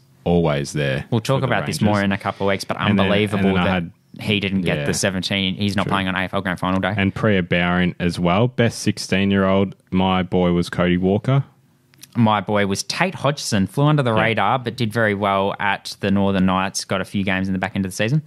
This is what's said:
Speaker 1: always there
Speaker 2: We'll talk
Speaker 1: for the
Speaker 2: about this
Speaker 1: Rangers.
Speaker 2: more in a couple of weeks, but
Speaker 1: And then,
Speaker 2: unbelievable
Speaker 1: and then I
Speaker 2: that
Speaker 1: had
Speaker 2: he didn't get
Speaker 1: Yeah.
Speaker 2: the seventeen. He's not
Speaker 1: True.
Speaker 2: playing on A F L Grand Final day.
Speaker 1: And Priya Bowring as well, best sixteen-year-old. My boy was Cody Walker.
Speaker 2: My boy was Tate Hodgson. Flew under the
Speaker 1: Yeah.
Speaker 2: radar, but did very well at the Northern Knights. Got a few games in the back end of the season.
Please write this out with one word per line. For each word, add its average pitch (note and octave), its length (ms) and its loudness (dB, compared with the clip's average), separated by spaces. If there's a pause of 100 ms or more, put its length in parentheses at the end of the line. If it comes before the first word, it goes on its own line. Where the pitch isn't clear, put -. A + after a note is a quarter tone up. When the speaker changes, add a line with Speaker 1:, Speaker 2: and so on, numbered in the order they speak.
(240)
Speaker 1:
always D#2 500 0
there C#2+ 380 -4
Speaker 2:
We'll A2+ 100 0
talk C3+ 200 -2
Speaker 1:
for - 0 -
the B2+ 120 -2
Speaker 2:
about F#2+ 140 -2
this - 160 -4
Speaker 1:
Rangers. G#2 120 2
Speaker 2:
more G2+ 80 2
in G2 80 0
a G2 60 -2
couple G2 300 -4
of G2 40 2
weeks, G2 120 -2
but - 160 -6
Speaker 1:
And G2 180 2
then, G2 80 2
Speaker 2:
unbelievable G2+ 440 0
Speaker 1:
and F#2+ 80 2
then F2+ 40 2
I F2 40 2
Speaker 2:
that F2+ 80 0
Speaker 1:
had F2+ 180 -4 (300)
Speaker 2:
he G#2 180 0
didn't F#2+ 220 -2
get F2 160 0
Speaker 1:
Yeah. - 80 -4
Speaker 2:
the F#2+ 80 -2
seventeen. F#2+ 600 -2
He's G2+ 200 -2
not G2 80 0
Speaker 1:
True. F#2+ 80 -2
Speaker 2:
playing F#2+ 160 -2
on F#2 80 -4
A F#2 40 0
F F#2 140 -4
L G2 80 -2
Grand F#2 160 -4
Final F#2 220 0
day. F#2 160 -2
Speaker 1:
And G2 180 0
Priya G2 300 2
Bowring F2 560 0
as E2+ 180 -2
well, F2 300 2
best A#2 320 0
sixteen-year-old. G2 960 0 (160)
My F#2 320 2
boy F2+ 300 2
was F2 160 0
Cody F2 260 2
Walker. G#2 480 2 (720)
Speaker 2:
My G#2+ 240 4
boy G#2 260 0
was F#2+ 180 -2
Tate F#3 300 -2
Hodgson. A#2 540 0
Flew - 200 0
under D3+ 140 4
the A#2 140 0
Speaker 1:
Yeah. A2 60 4
Speaker 2:
radar, A2 360 2
but A#2+ 200 -6
did A2 160 -2
very A2 220 2
well G2 440 0
at - 400 -4
the G2 120 0
Northern G2 340 2
Knights. F#2 400 0
Got F#2+ 160 -4
a F#2 40 -6
few G2 200 -4
games F#2+ 240 -2
in F#2+ 40 -2
the F#2 60 -2
back F#2+ 160 -4
end G2 80 0
of F#2 80 -4
the - 40 -14
season. A#2+ 320 0